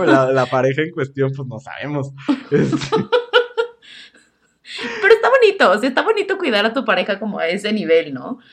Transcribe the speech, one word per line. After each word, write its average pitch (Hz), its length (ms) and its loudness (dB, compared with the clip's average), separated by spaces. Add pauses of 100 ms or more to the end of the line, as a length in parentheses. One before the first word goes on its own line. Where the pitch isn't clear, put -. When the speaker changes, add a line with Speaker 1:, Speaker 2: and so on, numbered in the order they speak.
Speaker 1:
la, 135 260 4
la 131 160 2
pareja 131 360 2
en 165 80 -4
cuestión, 135 440 -2
pues, 135 120 -10
no 110 120 -12
sabemos. 131 520 -8 (400)
Este - 240 2 (2250)
Speaker 2:
Pero 415 140 4
está - 160 0
bonito, 403 420 4
o 202 60 2
sea, 247 100 0
está 294 140 0
bonito 381 380 0
cuidar 220 260 0
a 220 80 0
tu 269 100 -2
pareja 196 360 0
como 208 180 -6
a 160 100 -2
ese 196 240 -2
nivel, 160 440 0
¿no? 135 240 -10 (140)